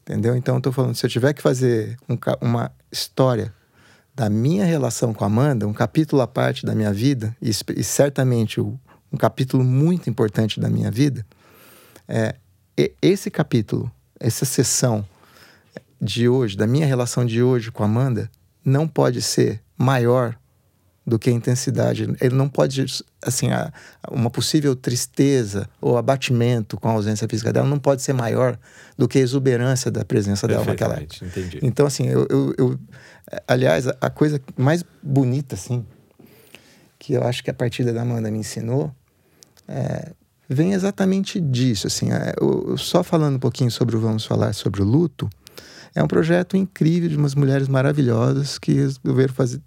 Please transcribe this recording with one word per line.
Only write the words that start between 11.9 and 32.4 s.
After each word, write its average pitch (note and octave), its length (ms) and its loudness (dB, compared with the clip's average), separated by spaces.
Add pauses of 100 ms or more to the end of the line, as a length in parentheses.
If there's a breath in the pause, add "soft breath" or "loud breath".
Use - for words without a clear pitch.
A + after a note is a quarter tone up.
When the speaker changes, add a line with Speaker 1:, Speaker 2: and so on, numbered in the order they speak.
Speaker 1:
é, A2+ 280 -2 (420)
e-, - 240 0
esse G3 300 2
capítulo, A#2+ 600 -2 (280)
essa A#2 260 -2
sessão B2 580 0 (960 soft breath)
de A#2 300 0
hoje, A#2+ 260 0
da G#2+ 120 0
minha D3 180 2
relação B2 400 0
de A2+ 160 0
hoje B2 300 2
com - 100 -8
a G#2 60 2
Amanda, A2 420 0 (340)
não C#3 240 2
pode C3 360 0
ser A2+ 360 0 (160)
maior B2 600 2 (720)
do A2+ 100 2
que B2+ 120 2
a A#2+ 40 4
intensidade. A#2 680 0 (160)
Ele B2+ 160 2
não C3+ 140 2
pode, C3+ 340 0 (380)
assim, - 300 -2
a, - 200 -2 (380 loud breath)
uma A#2 200 -2
possível C#3 460 0
tristeza A#2+ 920 0 (100)
ou C3 180 0
abatimento A#2 800 0
com - 120 -2
a - 20 2
ausência A2 360 0
física A2 260 -2
dela B2+ 140 4
não C#3+ 120 0
pode C#3 220 2
ser C#3+ 120 -2
maior A#2 440 0 (400 loud breath)
do B2+ 100 2
que C#3 120 2
a - 20 6
exuberância B2+ 720 2
da A2 120 -4
presença G2+ 440 0
dela A2 180 2
naquela A2 300 -2
época. D2+ 240 -12
Speaker 2:
Perfeitamente, F#2 360 -8
entendi. - 100 -4
Speaker 1:
Então, C#3+ 200 2
assim, C3+ 220 -2
eu, B2+ 200 2
eu, C#3 300 0